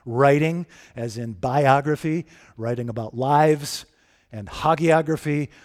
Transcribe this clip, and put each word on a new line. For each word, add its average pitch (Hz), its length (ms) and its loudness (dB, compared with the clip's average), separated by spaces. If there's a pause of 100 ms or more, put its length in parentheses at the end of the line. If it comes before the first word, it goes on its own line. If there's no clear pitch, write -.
writing, 147 640 2 (280)
as 117 220 -8
in 117 160 -8
biography, 143 920 0 (280)
writing 120 340 -6
about 113 260 -10
lives, 147 720 2 (460)
and 104 160 -14
hagiography, 156 1000 0 (180)